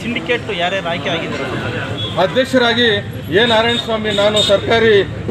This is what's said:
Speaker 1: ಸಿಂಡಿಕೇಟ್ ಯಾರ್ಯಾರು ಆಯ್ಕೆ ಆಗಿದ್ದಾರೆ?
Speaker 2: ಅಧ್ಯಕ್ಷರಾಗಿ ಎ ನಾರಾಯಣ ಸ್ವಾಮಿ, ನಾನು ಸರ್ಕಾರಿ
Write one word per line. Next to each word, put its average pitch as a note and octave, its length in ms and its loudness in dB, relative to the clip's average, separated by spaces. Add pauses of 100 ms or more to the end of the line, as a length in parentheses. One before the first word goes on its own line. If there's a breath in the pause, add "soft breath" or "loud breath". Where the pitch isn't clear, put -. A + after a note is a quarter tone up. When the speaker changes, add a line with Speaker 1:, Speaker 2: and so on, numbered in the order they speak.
Speaker 1:
ಸಿಂಡಿಕೇಟ್ A#3+ 420 -4 (140)
ಯಾರ್ಯಾರು F3+ 320 -2
ಆಯ್ಕೆ F#3 200 -4
ಆಗಿದ್ದಾರೆ? D3+ 340 -4 (800)
Speaker 2:
ಅಧ್ಯಕ್ಷರಾಗಿ A#3+ 640 2 (500)
ಎ A#3 80 4
ನಾರಾಯಣ A#3 320 2
ಸ್ವಾಮಿ, A3 340 -4
ನಾನು G#3 300 2
ಸರ್ಕಾರಿ G#3 600 4 (300)